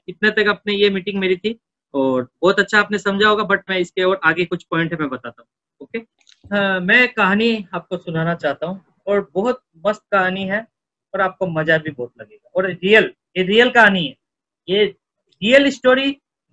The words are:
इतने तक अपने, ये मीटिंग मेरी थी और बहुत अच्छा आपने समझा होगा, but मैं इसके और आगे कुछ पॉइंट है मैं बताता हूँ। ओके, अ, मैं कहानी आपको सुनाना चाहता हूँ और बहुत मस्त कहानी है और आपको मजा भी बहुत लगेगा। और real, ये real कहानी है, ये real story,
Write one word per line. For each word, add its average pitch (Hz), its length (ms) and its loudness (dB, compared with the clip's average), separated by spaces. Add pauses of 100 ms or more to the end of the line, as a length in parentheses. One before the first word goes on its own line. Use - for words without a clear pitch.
इतने 208 220 -2
तक 214 180 0
अपने, 208 260 -4
ये 202 160 2
मीटिंग 196 300 -6
मेरी 185 160 0
थी 220 240 -6 (340)
और 131 340 -2 (140)
बहुत 190 180 2
अच्छा 208 200 2
आपने 202 180 -2
समझा 196 300 0
होगा, 208 160 2
but 190 140 0 (120)
मैं 185 80 -2
इसके 180 240 -4
और 190 220 0
आगे 160 200 2
कुछ 175 200 -8
पॉइंट 165 280 -4
है 165 60 -8
मैं 151 100 -4
बताता 123 340 -12
हूँ। - 60 -20 (320)
ओके, 147 180 -12 (580)
अ, 196 240 0
मैं 233 320 2
कहानी 214 640 0
आपको 180 220 -6
सुनाना 165 380 -4
चाहता 151 320 -4
हूँ 190 180 -10 (220)
और 202 280 0
बहुत 240 280 -2 (240)
मस्त 208 160 -2 (100)
कहानी 190 320 0
है 208 220 -6 (480)
और 190 60 -2
आपको 185 260 -2
मजा 160 320 0
भी 156 120 -6
बहुत 123 300 -12
लगेगा। - 360 -20
और 190 140 -2
real, 190 440 2 (220)
ये 185 60 -2
real 220 280 2
कहानी 202 360 4
है, 127 100 -12 (520)
ये 202 160 2 (580)
real 269 280 4
story, 269 400 0 (420)